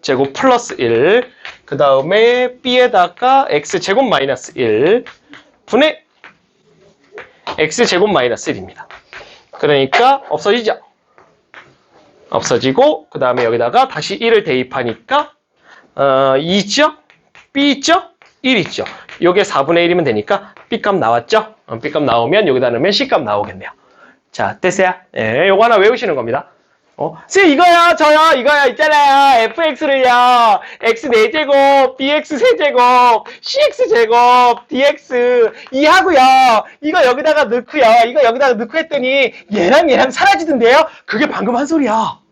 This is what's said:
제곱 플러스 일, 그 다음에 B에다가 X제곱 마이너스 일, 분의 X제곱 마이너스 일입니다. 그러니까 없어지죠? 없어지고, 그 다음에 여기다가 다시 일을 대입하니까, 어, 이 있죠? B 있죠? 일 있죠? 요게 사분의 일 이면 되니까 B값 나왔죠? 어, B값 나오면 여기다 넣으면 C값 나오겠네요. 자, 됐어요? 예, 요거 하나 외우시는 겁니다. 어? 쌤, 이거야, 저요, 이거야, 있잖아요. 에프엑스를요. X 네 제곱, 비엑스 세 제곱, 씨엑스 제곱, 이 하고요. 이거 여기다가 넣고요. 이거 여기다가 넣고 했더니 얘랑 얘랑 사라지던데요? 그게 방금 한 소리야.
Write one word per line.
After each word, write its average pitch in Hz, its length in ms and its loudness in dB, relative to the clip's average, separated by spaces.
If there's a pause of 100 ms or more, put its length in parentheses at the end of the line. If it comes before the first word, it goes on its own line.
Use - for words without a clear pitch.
제곱 139 320 -4
플러스 247 460 -2
일, 139 520 0 (340)
그 139 120 -10
다음에 214 840 0
B에다가 247 880 0
X제곱 190 560 -2
마이너스 139 500 -4
일, 131 500 0 (600)
분의 294 380 -2 (1500)
X제곱 190 540 -2
마이너스 123 380 -4
일입니다. 98 380 -12 (640)
그러니까 151 760 0
없어지죠? 208 500 -4 (1500)
없어지고, 135 800 -2
그 147 100 -14
다음에 127 240 -2
여기다가 120 440 0
다시 156 280 -10
일을 226 280 0
대입하니까, 127 880 -6 (640)
어, 135 420 0
이 170 220 -2
있죠? 277 360 -2 (580)
B 277 200 0
있죠? 330 300 -2 (380)
일 254 160 0
있죠? 143 280 -6 (360)
요게 180 220 2
사분의 165 420 0
일 170 60 0
이면 175 140 0
되니까 131 500 -4 (140)
B값 220 260 -4
나왔죠? 131 580 -2 (140)
어, 113 120 -12
B값 151 240 -6
나오면 135 440 0
여기다 127 240 0
넣으면 135 200 -2
C값 240 320 -2
나오겠네요. 101 460 -8 (640)
자, - 300 -6
됐어요? 185 320 -2 (240)
예, 120 320 -2
요거 196 160 2
하나 240 100 2
외우시는 208 400 0
겁니다. 120 320 -6 (480)
어? - 220 -10 (100)
쌤, 381 200 2
이거야, 339 480 4
저요, 311 440 2
이거야, 285 280 0
있잖아요. 277 760 2
에프엑스를요. 247 1160 2 (220)
X 226 260 -2
네 226 240 2
제곱, 277 680 2
비엑스 294 400 -2
세 480 180 2
제곱, 247 720 2 (160)
씨엑스 - 480 -2
제곱, 233 260 0 (1600)
이 269 140 0
하고요. 330 340 4 (600)
이거 320 240 0
여기다가 285 400 0
넣고요. 240 380 -4 (240)
이거 269 160 0
여기다가 247 300 2
넣고 233 240 -6
했더니 277 560 -2 (200)
얘랑 320 360 2
얘랑 254 220 0
사라지던데요? 311 640 2 (280)
그게 240 220 -4
방금 190 280 -4
한 269 100 -2
소리야. 240 540 -2 (120)